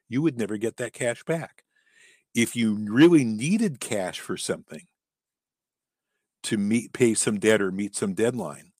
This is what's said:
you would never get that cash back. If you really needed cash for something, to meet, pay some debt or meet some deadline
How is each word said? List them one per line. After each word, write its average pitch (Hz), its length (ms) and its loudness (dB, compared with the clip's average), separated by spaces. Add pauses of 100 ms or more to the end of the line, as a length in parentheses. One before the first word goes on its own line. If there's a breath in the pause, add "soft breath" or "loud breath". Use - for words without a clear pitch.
you 123 140 -4
would 151 140 -2
never 107 200 -4
get 110 220 -6
that 120 140 -8
cash 120 320 -4
back. - 380 -6 (720 soft breath)
If 117 220 0
you 107 320 0
really 147 360 8
needed 143 560 -2
cash 95 400 -6
for - 160 -6
something, - 500 -8 (1600)
to - 140 -2
meet, 107 360 -2
pay 113 220 4
some 104 240 -2
debt 107 220 4
or 95 120 -2
meet 101 240 -6
some 98 180 -4
deadline 92 640 -4